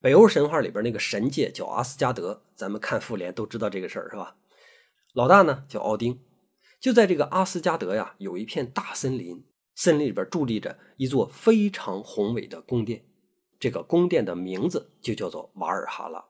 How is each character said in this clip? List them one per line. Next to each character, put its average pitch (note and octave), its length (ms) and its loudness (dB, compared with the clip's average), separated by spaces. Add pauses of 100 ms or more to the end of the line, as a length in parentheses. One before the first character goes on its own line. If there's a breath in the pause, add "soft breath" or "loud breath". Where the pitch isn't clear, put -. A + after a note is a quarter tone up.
北 C3+ 140 4
欧 G#3+ 140 12
神 D3 200 4
话 D#3 120 0
里 A2 100 -2
边 G#2 120 -4
那 A#2 80 0
个 G#2+ 80 -6
神 A2 300 -2
界 C#3 220 0
叫 - 160 -8
阿 - 160 -4
斯 - 160 -8
加 B2+ 140 0
德， F#2+ 320 -8 (100)
咱 G2+ 160 -8
们 G#2 100 -6
看 A2 200 -4
复 A2+ 160 -8
联 F#2 180 -8
都 G#2+ 100 -6
知 G#2+ 140 -10
道 G#2+ 100 -2
这 F#2+ 120 -6
个 F2+ 80 -8
事 - 100 -10
儿， - 120 -12
是 G#2+ 60 -14
吧？ F#2 200 -14 (760 soft breath)
老 B2 140 2
大 F#3+ 160 8
呢 D#3 260 2
叫 - 120 -6
奥 G#2+ 160 -2
丁。 A#2+ 240 -4 (600 soft breath)
就 B3+ 120 0
在 A3 160 8
这 F3+ 80 2
个 C#3+ 100 2
阿 F#3 180 0
斯 F#3 160 -6
加 E3 160 0
德 F#2+ 200 -4
呀， - 220 -4
有 F#2 200 -8
一 - 60 -6
片 C3 260 -6
大 - 240 -6
森 C3 240 -4
林， F2 260 -12 (300)
森 D#3 240 4
林 D3 80 0
里 A2 60 -2
边 F#2+ 140 -4
伫 D#3 200 -2
立 A2 140 -2
着 - 180 -10 (180 soft breath)
一 C3 120 -2
座 B2+ 180 2
非 A3 420 2
常 G2+ 320 -6
宏 G#2+ 340 -2
伟 G#2 120 -6
的 - 160 -16
宫 A#2 220 -2
殿， A2 200 -8 (540)
这 B2+ 100 -2
个 B2+ 140 -4
宫 F3 260 2
殿 D#3+ 160 2
的 F2 120 -6
名 F#2 320 -4
字 E3+ 320 -6
就 A#2 120 -6
叫 G2 160 -4
做 - 280 -12
瓦 F2+ 100 -6
尔 F2+ 220 -2
哈 E2 200 -10
拉。 E2 220 -12